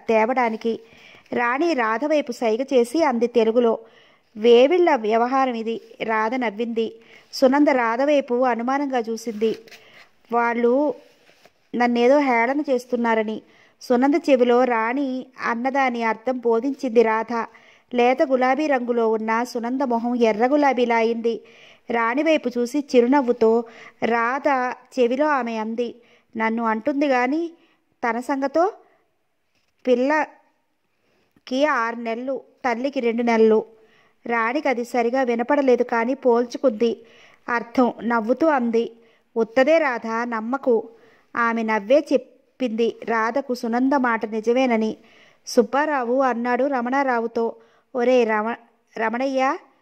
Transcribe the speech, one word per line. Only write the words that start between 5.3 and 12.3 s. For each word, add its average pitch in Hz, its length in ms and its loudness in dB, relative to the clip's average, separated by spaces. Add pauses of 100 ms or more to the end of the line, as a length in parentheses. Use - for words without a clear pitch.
ఇది." 226 280 -6 (220)
రాధ 220 320 -2
నవ్వింది. 226 600 -4 (380)
సునంద 277 340 4
రాధ 240 340 2
వైపు 277 420 2
అనుమానంగా 262 560 -2
చూసింది. 220 560 -4 (760)
వాళ్ళు 233 600 0 (840)
నన్నేదో 240 420 2
హేళన 269 520 0